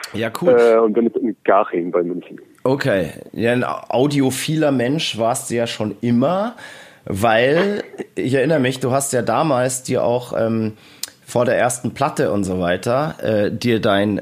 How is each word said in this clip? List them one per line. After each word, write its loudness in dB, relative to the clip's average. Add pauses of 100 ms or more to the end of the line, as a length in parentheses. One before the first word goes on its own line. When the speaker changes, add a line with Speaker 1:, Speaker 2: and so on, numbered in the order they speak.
(140)
Speaker 1:
Ja, -4 (100)
cool. 4
Speaker 2:
Äh, 6
und 4
bin 2
jetzt -2
in -2
Garching 2
bei 0
München. -8 (240)
Speaker 1:
Okay, 0 (240)
ja, 0
ein 0
audiophiler 0
Mensch -2
warst -2
du -4
ja 0
schon -6
immer, 0 (500)
weil, 2 (320)
ich -2
erinnere 2
mich, 0
du -2
hast 0
ja 2
damals 0
dir -2
auch, -2
ähm, -2 (520)
vor 0
der 2
ersten 0
Platte 0
und 0
so -2
weiter, -2
äh, 0
dir 0
dein 2